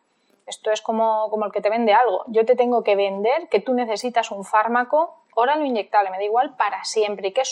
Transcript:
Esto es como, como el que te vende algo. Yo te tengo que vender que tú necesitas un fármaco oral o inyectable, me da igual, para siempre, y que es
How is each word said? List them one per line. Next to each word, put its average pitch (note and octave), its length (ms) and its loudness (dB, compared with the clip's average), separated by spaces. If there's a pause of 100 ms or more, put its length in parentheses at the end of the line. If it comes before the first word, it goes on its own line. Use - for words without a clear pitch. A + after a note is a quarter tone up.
(460)
Esto - 260 -4
es G#3+ 100 -4
como, A3 480 0
como G#3+ 160 -4
el G3 60 -8
que G#3 80 -4
te G3+ 100 0
vende A3+ 220 2
algo. G#3+ 340 2
Yo A3+ 180 2
te A#3+ 120 4
tengo A#3+ 260 2
que G#3 140 2
vender G3+ 520 0
que G#3 120 2
tú B3+ 140 -2
necesitas A3+ 580 -2
un G3 120 -10
fármaco A#3+ 760 0 (120)
oral D4 280 2
o - 20 -2
inyectable, G#3+ 460 0
me F#3 80 -8
da G3+ 60 -4
igual, B3 320 0
para G#3 280 -2
siempre, G3+ 440 -2
y F#3+ 40 -6
que B3+ 100 0
es - 100 -8